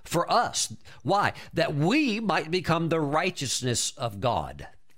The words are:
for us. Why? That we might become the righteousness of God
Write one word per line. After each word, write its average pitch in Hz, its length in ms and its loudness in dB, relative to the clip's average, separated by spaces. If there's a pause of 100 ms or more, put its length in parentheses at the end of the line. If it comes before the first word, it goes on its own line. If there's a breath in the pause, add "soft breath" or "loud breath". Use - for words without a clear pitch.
for - 280 0
us. - 420 0 (300 loud breath)
Why? 175 300 2 (200 loud breath)
That 151 220 0
we 214 440 2
might 170 300 0
become 165 400 2
the 160 120 2
righteousness 143 960 0
of 101 240 -4
God 73 460 -2 (300)